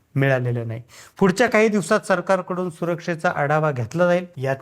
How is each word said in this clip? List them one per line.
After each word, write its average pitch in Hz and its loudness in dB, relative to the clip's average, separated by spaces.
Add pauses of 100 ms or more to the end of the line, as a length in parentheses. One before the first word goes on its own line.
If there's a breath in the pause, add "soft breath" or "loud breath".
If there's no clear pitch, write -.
(140 soft breath)
मिळालेलं 127 0
नाही. 113 -10 (360 loud breath)
पुढच्या 196 4
काही 220 4
दिवसात 208 0
सरकारकडून 180 -2
सुरक्षेचा 170 -4
आढावा 151 2
घेतला 139 -2
जाईल. 180 0 (100)
यात 135 -2